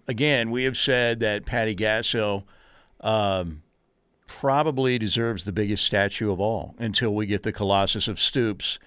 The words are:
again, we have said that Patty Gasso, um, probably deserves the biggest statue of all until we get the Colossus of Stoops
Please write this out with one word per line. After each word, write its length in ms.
again, 420
we 140
have 140
said 420
that 260
Patty 300
Gasso, 680
um, 600
probably 720
deserves 480
the 60
biggest 340
statue 460
of 80
all 400
until 340
we 140
get 160
the 80
Colossus 560
of 120
Stoops 680